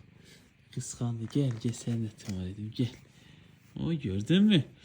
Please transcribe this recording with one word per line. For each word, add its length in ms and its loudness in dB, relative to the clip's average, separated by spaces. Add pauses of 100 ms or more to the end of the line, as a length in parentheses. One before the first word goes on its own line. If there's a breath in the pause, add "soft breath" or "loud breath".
(720 soft breath)
Qısqandı. 600 -4
Gəl, 180 2 (100)
gəl, 140 -2
sən 300 -4
də 40 -4 (120)
tımar 260 -6
edim, 300 -8
gəl. 180 -2 (800 soft breath)
O, 180 -2
gördün 500 2
mü? 200 6 (220 soft breath)